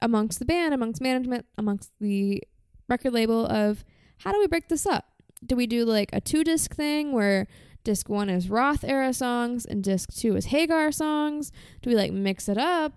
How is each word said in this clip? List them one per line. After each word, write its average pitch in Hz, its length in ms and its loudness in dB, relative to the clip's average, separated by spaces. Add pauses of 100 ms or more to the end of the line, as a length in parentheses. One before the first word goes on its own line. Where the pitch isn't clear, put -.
amongst 220 380 0
the 240 60 -6
band, 330 280 2
amongst 233 280 -2
management, 254 440 -2 (120)
amongst 202 420 -4
the 196 420 0 (460)
record 247 260 0
label 226 340 2
of 208 360 0 (360)
how - 120 -4
do 415 80 2
we 403 80 4
break 339 220 -2
this 330 160 -2
up? 359 200 2 (400)
Do 254 100 0
we 240 120 2
do, 233 180 2
like, 214 280 2
a 190 80 0
two 311 220 2
disc 320 320 0
thing 294 360 -2
where 202 360 2 (360)
disc 208 260 -2
one 202 200 -2
is 180 200 0
Roth 277 340 2
era 262 300 0
songs 240 520 -2
and 196 180 -4
disc 190 320 -2
two 214 200 0
is 190 120 -2
Hagar 311 440 2
songs? 302 600 -2 (300)
Do 247 80 -6
we, 233 60 4
like, 202 160 2
mix 196 380 -2
it 202 80 0
up? 311 400 0